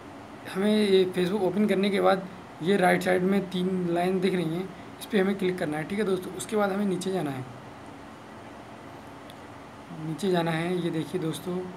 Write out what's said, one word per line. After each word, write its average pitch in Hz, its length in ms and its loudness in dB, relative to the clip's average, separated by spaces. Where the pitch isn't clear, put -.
हमें 196 240 2
ये 196 360 6
Facebook 185 360 0
open 185 240 4
करने 196 240 4
के 190 100 2
बाद 185 260 4
ये 190 140 4
right 180 260 6
side 185 200 4
में 196 180 4
तीन 180 400 0
line 180 300 2
दिख 180 140 2
रही 175 120 0
हैं, 170 180 -2
इस - 60 -12
पर 214 120 2
हमें 190 160 4
click 180 240 0
करना 151 180 -2
है, 156 80 -2
ठीक 202 140 -4
है 214 60 2
दोस्तों। 185 280 -2
उसके - 240 -4
बाद 202 160 4
हमें 202 140 0
नीचे 185 260 0
जाना 160 180 0
है, 131 140 -6
नीचे 160 300 -2
जाना 165 200 2
है। 170 260 0
ये 170 140 -2
देखिए 165 300 -2
दोस्तों 175 380 -4